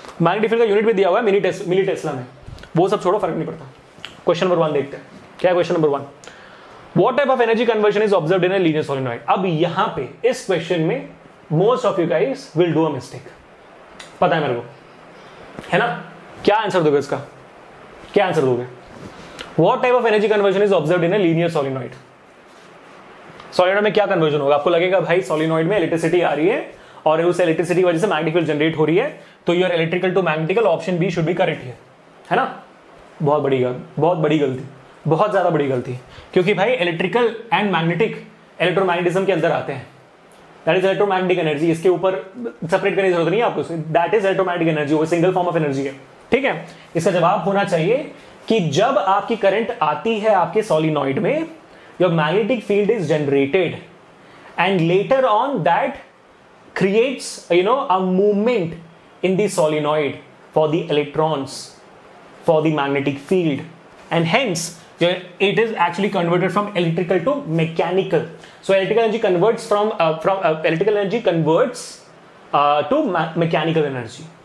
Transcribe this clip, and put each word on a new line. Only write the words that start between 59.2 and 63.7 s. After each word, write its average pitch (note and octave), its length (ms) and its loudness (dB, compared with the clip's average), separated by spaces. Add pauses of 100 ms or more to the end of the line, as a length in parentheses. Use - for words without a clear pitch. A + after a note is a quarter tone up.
in F#3 140 0
the G#3 80 2 (100)
solenoid D3+ 560 0 (400)
for D#3 140 2
the D#3 120 0 (140)
electrons, D3 580 -2 (960)
for E3 160 4
the D#3+ 160 2
magnetic C#3 500 -2
field, E3 320 0 (520)